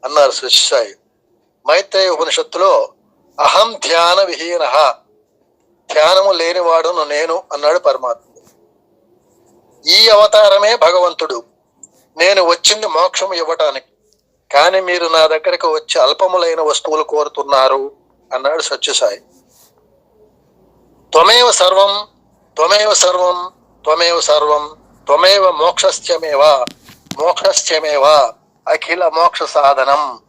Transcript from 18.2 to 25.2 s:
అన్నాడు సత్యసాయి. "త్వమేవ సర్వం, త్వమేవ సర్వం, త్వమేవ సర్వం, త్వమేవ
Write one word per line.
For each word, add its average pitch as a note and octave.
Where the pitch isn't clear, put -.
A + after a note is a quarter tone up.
అన్నాడు C#3+
సత్యసాయి. B2
"త్వమేవ A3
సర్వం, G3
త్వమేవ G#3
సర్వం, F3+
త్వమేవ E3+
సర్వం, D3+
త్వమేవ F#3